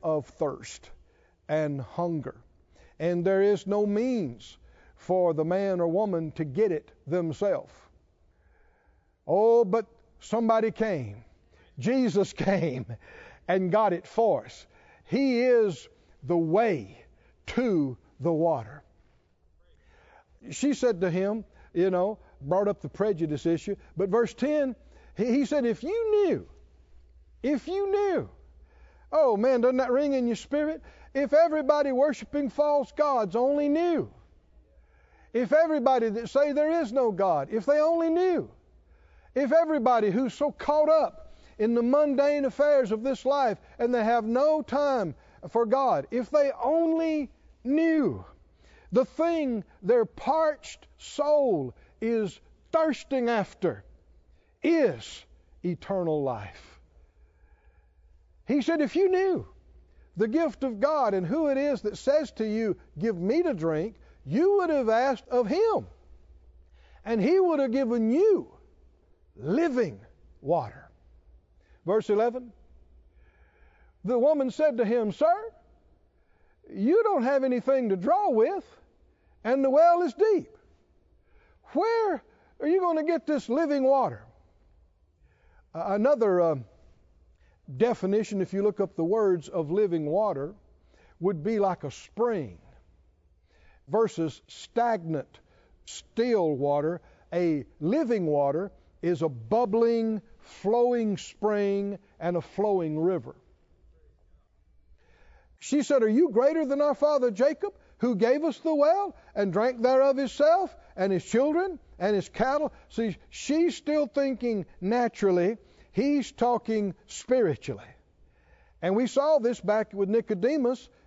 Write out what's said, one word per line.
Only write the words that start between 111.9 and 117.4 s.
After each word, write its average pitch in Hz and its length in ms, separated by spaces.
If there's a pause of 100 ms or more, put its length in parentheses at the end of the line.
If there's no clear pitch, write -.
and 202 180
his 190 120
cattle?" 269 460 (160)
See, 220 280 (120)
she's 311 460
still 294 320
thinking 240 580 (160)
naturally. 202 760 (360)
He's 277 380
talking 220 600 (140)
spiritually. 156 760 (1000)